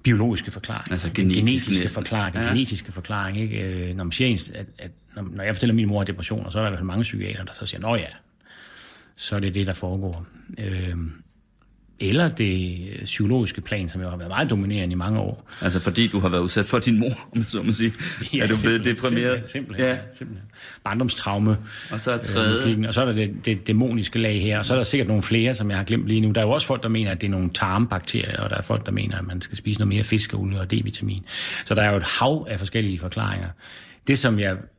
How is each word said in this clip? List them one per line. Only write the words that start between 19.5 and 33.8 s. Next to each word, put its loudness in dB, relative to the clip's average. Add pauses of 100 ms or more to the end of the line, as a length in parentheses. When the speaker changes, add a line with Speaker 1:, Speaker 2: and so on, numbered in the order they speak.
Speaker 2:
Ja. 4
Speaker 1:
ja, -4 (140)
simpelthen. -12 (360)
Barndomstraume. 2 (340)
Speaker 2:
Og -4
så 0
er 2
Speaker 1:
Øh, -4
Speaker 2:
tredje. 2
Speaker 1:
logikken, 2
og -4
så 2
er 4
der 2
det, -2
det 0
dæmoniske 2
lag 2
her, 2
og -2
så 2
er 4
der 4
sikkert 2
nogle 4
flere, 2
som -2
jeg 0
har 0
glemt 2
lige 4
nu. 4
Der 2
er 4
jo 4
også 2
folk, 0
der -2
mener, 2
at -4
det 0
er 0
nogle 2
tarmbakterier, 0
og -2
der 0
er -2
folk, -2
der -4
mener, -2
at -6
man -6
skal -8
spise -2
noget 4
mere 2
fiskeolie 0
og -4
D-vitamin. -2 (420)
Så 0
der 4
er 4
jo 4
et 0
hav 2
af -4
forskellige -2
forklaringer. -4 (580)